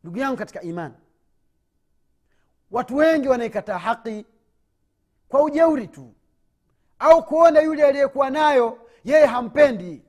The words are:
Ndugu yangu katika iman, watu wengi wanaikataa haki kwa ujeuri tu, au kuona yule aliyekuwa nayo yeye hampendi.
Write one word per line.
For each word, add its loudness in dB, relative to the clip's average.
Ndugu -14
yangu -6
katika -14
iman, -12
watu -6
wengi 2
wanaikataa -4
haki -8
kwa 2
ujeuri 0
tu, -20
au 4
kuona 4
yule -2
aliyekuwa 0
nayo 0
yeye 4
hampendi. -2